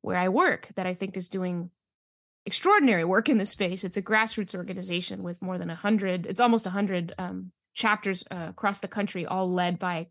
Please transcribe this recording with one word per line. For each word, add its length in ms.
where 160
I 120
work 460
that 120
I 60
think 240
is 100
doing 420
extraordinary 580
work 240
in 100
this 120
space. 340
It's 140
a 40
grassroots 540
organization 680
with 180
more 160
than 120
a 60
hundred, 500
it's 140
almost 260
a 60
hundred, 460
um, 340
chapters, 580
uh, 180
across 300
the 80
country, 380
all 260
led 260
by 340